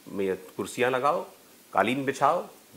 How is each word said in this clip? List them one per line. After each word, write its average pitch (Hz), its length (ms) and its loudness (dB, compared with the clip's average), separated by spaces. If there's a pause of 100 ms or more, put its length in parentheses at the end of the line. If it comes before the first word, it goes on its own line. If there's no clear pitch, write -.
में 95 260 -2
कुर्सियां 120 560 -2
लगाओ, 143 300 2 (520)
कालीन 127 320 2
बिछाओ, 143 400 2 (320)